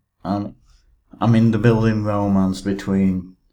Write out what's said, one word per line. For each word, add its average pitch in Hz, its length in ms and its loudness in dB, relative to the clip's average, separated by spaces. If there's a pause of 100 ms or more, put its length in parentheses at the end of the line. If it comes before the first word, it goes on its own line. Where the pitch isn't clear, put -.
(240)
and, 101 320 -6 (640)
I 110 60 2
mean, 113 240 4
the 110 80 -2
building 110 440 2
romance 101 580 0
between 95 760 -2 (180)